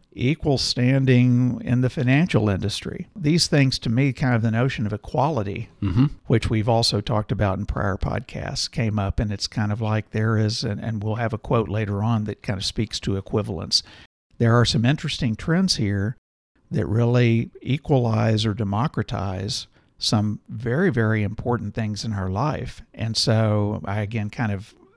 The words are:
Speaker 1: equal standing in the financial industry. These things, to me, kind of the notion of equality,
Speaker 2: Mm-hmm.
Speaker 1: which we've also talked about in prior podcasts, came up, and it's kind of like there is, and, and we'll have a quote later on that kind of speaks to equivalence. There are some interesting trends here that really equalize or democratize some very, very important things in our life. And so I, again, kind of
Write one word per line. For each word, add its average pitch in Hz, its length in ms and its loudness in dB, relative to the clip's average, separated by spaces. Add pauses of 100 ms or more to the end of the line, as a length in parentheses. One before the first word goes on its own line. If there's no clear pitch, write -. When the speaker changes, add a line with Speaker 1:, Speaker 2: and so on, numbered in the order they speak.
(120)
Speaker 1:
equal 143 460 0
standing 123 1080 4
in 123 160 2
the 127 80 2
financial 123 640 2
industry. - 680 -4
These 165 300 2
things, 139 340 2
to - 80 -6
me, 127 240 2
kind 127 220 0
of 110 80 2
the 117 80 2
notion 123 340 0
of 107 80 -4
equality, 117 800 -4 (120)
Speaker 2:
Mm-hmm. 101 240 4 (200)
Speaker 1:
which - 240 2
we've 110 180 0
also 113 320 2
talked 107 320 -2
about 98 260 0
in 101 60 -4
prior 98 320 -2
podcasts, - 720 -6
came 110 280 -2
up, 98 220 -2
and 107 120 -2
it's - 140 -6
kind 104 260 -2
of 104 80 -4
like 107 300 -2
there 110 260 2
is, 107 280 0
and, 104 200 -4
and 110 180 -4
we'll 107 120 -2
have 117 180 -2
a 107 60 -2
quote 113 320 0
later 101 320 -2
on 110 220 2
that 104 180 -8
kind 98 160 -4
of 95 60 -6
speaks - 360 -6
to 95 160 -2
equivalence. 104 640 -4 (540)
There 117 180 4
are 120 120 6
some 113 180 2
interesting 135 500 0
trends 175 420 0
here 101 420 -2 (520)
that - 160 0
really 117 640 4 (100)
equalize 113 840 2
or 104 80 0
democratize 101 1120 -4 (320)
some 104 500 0
very, 120 420 0
very 110 320 2
important 107 520 -4
things 107 280 -4
in 110 120 -4
our 95 160 -4
life. 120 500 -4 (140)
And 110 200 -6
so 104 720 2
I, 101 160 -4
again, 104 300 -4
kind 113 200 -4
of 98 240 -8 (220)